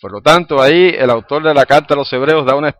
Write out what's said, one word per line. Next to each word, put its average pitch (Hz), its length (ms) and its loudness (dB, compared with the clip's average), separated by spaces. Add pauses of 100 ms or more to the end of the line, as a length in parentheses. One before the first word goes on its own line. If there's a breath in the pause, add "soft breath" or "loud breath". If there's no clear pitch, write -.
Por 95 100 -16
lo 104 100 -14
tanto, 156 380 0
ahí 165 300 4
el 131 220 -2
autor 131 320 -4
de 156 100 0
la 139 140 2
carta 147 260 0
a 147 40 -2
los 139 140 -6
hebreos 139 360 -2
da 131 80 0
una, 143 240 -4